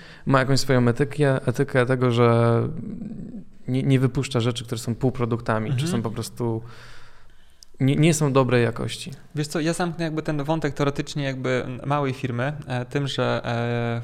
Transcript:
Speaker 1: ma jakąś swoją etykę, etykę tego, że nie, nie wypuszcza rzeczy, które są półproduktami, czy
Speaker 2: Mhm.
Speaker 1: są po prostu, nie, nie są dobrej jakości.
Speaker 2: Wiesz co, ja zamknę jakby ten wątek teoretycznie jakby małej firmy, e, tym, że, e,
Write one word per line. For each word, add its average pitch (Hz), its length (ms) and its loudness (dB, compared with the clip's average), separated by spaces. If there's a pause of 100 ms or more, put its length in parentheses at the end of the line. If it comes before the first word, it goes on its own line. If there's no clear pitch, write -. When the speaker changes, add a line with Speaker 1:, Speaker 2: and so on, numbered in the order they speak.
(260)
Speaker 1:
ma 135 140 4
jakąś 131 200 4
swoją 123 280 4
etykę, 135 600 2
etykę 123 380 2
tego, 127 260 2
że 117 500 6 (1040)
nie, 131 160 -2
nie 135 160 4
wypuszcza 127 400 0
rzeczy, 117 260 0
które 117 140 -6
są 117 160 -4
półproduktami, 117 760 -2
czy 143 40 0 (120)
Speaker 2:
Mhm. 170 60 -2
Speaker 1:
są 120 100 0
po 110 100 -4
prostu, 113 500 -4 (1160)
nie, 135 160 4
nie 156 180 6
są 147 200 2
dobrej 123 300 6
jakości. 117 480 -4 (240)
Speaker 2:
Wiesz 147 120 -2
co, 175 120 -4
ja 160 140 0
zamknę 165 320 -2
jakby 156 160 -4
ten 151 220 -2
wątek 156 300 0
teoretycznie 143 500 -2
jakby 131 420 -2 (200)
małej 139 280 0
firmy, 123 400 -4 (140)
e, 127 180 -4
tym, 143 220 -2
że, 123 380 0
e, 117 580 -2